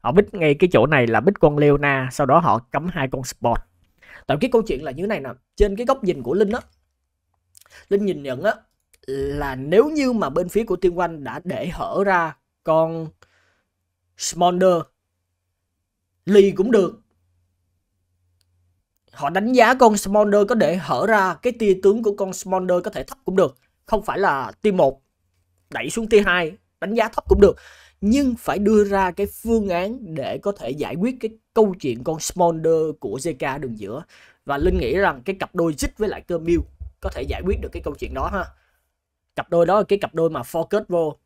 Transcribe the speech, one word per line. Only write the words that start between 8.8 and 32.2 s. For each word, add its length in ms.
là 480
nếu 340
như 240
mà 160
bên 200
phía 140
của 120
Tiên 200
Quang 280
đã 200
để 240
hở 380
ra 320
con 440
Smolder, 640
Lee 300
cũng 160
được. 300
Họ 180
đánh 240
giá 200
con 240
Smolder 520
có 60
để 200
hở 320
ra 340
cái 180
tia 240
tướng 200
của 140
con 160
Smolder 500
có 80
thể 120
thấp 220
cũng 100
được. 220
Không 180
phải 160
là 320
tier 140
một 260
đẩy 200
xuống 200
tier 160
hai 320
đánh 120
giá 160
thấp 180
cũng 140
được. 140
Nhưng 300
phải 240
đưa 260
ra 260
cái 160
phương 420
án 460
để 220
có 140
thể 180
giải 260
quyết 240
cái 120
câu 260
chuyện 240
con 160
Smolder 800